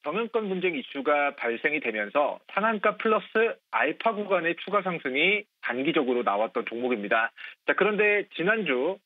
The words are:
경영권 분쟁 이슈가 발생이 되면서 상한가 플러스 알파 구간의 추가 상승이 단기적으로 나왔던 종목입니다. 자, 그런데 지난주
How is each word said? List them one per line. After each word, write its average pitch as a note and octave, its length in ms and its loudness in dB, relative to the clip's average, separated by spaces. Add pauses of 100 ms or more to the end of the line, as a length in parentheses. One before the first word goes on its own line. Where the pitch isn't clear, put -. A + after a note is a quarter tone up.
경영권 A3 460 -2
분쟁 F#3 280 -2
이슈가 C#3+ 600 -2
발생이 C#3+ 440 -2
되면서 G#2+ 600 -2 (140)
상한가 G#3+ 420 0
플러스 A3 300 2 (440)
알파 D#3+ 440 0
구간의 F#3 500 0
추가 G3+ 160 2
상승이 F3 640 0 (160)
단기적으로 B2+ 640 0
나왔던 G#2+ 420 0
종목입니다. A2+ 680 0 (360)
자, C#3+ 80 4
그런데 G#3 600 2
지난주 F3 720 0